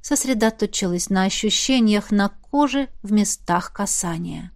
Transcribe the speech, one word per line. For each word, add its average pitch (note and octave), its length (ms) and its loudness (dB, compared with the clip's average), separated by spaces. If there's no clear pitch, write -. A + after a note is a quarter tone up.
Сосредоточилась A3 1080 0
на F#3+ 140 2
ощущениях G#3 880 2
на G3+ 180 2
коже C#4 600 0
в G3+ 80 -4
местах F#3+ 640 0
касания. E3+ 840 -6